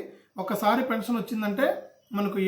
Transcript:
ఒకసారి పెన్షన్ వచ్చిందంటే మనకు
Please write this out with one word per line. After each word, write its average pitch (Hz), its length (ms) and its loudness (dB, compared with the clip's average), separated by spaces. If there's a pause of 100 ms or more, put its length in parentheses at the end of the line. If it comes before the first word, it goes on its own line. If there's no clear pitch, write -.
(440)
ఒకసారి 220 380 2 (100)
పెన్షన్ 226 300 0
వచ్చిందంటే 214 460 0 (500)
మనకు 196 300 0